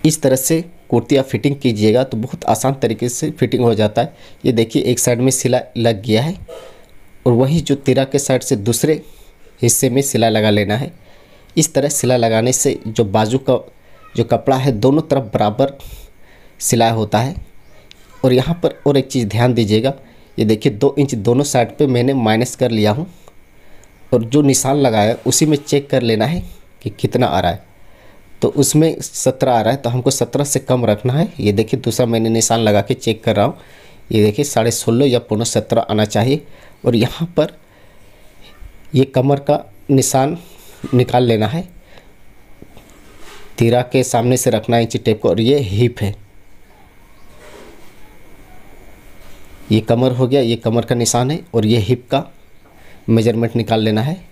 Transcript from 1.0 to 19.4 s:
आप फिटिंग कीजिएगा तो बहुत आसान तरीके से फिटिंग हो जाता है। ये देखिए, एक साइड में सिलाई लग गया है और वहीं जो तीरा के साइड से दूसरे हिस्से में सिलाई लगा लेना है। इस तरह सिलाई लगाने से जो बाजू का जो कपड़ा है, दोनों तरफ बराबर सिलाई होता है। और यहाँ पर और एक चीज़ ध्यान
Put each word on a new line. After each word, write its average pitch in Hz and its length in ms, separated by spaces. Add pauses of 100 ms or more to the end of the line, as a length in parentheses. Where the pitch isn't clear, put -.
आप 131 100
फिटिंग 135 320
कीजिएगा 110 460
तो 120 140
बहुत - 280
आसान 131 280
तरीके 117 360
से 151 220
फिटिंग 123 320
हो 117 120
जाता 107 260
है। - 120 (320)
ये 131 60
देखिए, 113 300
एक 120 180
साइड 120 200
में 127 120
सिलाई 120 500
लग 110 220
गया 110 200
है 170 120 (920)
और 123 80
वहीं 135 280
जो 139 160
तीरा 135 280
के 143 140
साइड 131 220
से - 160
दूसरे 120 440 (600)
हिस्से 120 280
में 131 120
सिलाई 113 280
लगा 107 200
लेना 104 260
है। 165 160 (640)
इस - 180
तरह 139 160
सिलाई 127 280
लगाने 117 360
से - 340
जो 110 180
बाजू 110 340
का 131 200 (560)
जो 117 80
कपड़ा 127 340
है, 131 160
दोनों 131 300
तरफ 127 300
बराबर 107 440 (840)
सिलाई 113 320
होता 110 280
है। 135 160 (880)
और 127 100
यहाँ 151 300
पर - 240
और 139 100
एक 131 100
चीज़ 120 200
ध्यान 117 260